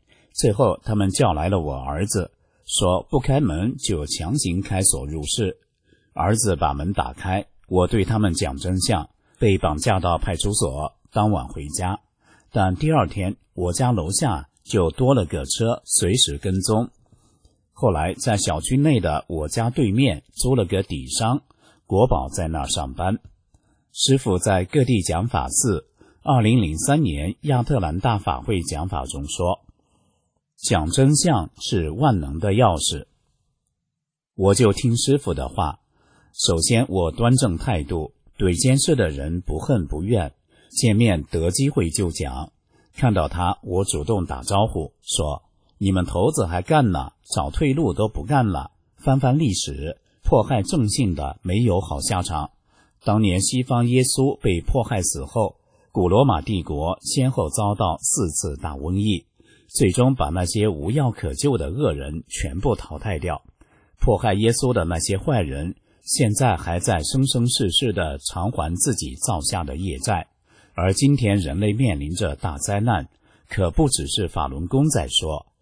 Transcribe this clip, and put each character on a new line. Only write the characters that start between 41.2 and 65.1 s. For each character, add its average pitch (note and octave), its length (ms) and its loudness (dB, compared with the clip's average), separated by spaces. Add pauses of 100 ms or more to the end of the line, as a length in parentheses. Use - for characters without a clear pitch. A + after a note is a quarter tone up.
得 E2+ 280 -2
机 C3+ 180 0
会 E2+ 200 0
就 F2 220 -2
讲。 C#2 420 -8 (420)
看 A#2 180 2
到 D#2+ 140 0
他， F2 360 -2
我 F#2+ 200 -2
主 D2 220 -4
动 G2+ 200 -2
打 B1+ 180 -8
招 G2 240 0
呼， D#2 340 -6
说 - 420 -4 (340)
：“你 F#2+ 140 0
们 F2+ 140 2
头 G#2+ 260 0
子 A2 140 -2
还 F2 160 -2
干 C#3 300 2
呢， C#2 200 -4 (240)
找 C#2+ 140 -2
退 D3+ 240 0
路 C#3 200 0
都 G#2+ 140 0
不 - 160 -6
干 B2 240 2
了， C#2+ 240 -4 (240)
翻 C3+ 240 2
翻 C3 180 2
历 C#3 160 2
史， C#2+ 440 -6 (260)
迫 A2+ 200 4
害 A2 200 0
正 B2+ 240 0
信 G2+ 260 0
的 C#2+ 280 -8
没 F2+ 160 0
有 G2+ 240 2
好 D2 180 -4
下 F2+ 240 -2
场。” D#2 280 -6 (520)
当 G#2+ 180 2
年 F#2 200 2
西 B2+ 220 0
方 A#2+ 260 2
耶 B2+ 140 4
稣 C3+ 360 0
被 F2 220 0
迫 - 200 0
害 G#2 200 -2
死 C#2+ 240 -4
后， G#2 320 -2 (340)
古 F#2 160 2
罗 G#2 160 6
马 G#2 160 2
帝 F2+ 240 -4
国 D#2 380 -4
先 C3 300 0
后 E2 180 -2
遭 G#2 260 -2
到 F2+ 240 -2
四 - 300 -2
次 D2+ 260 -6
大 C#2+ 220 -8
瘟 D#2+ 180 -4
疫， G2+ 300 0 (420)
最 - 240 2
终 C3 240 4
把 D2 140 -2
那 F2+ 160 -2
些 G#2+ 220 0
无 E2 240 -4
药 C3 200 0
可 D#2 220 -6
救 C3 240 0
的 D2 120 -4
恶 A#2 240 0
人 C#2+ 360 -8
全 D2+ 300 -6
部 A2+ 160 2
淘 - 220 -12
汰 E2+ 220 -4
掉。 D#2+ 240 -6 (560)
迫 G#2+ 180 4
害 G#2+ 180 2
耶 A2 160 4
稣 B2 200 0
的 F#2+ 140 2
那 E2+ 140 -2
些 F#2+ 180 -2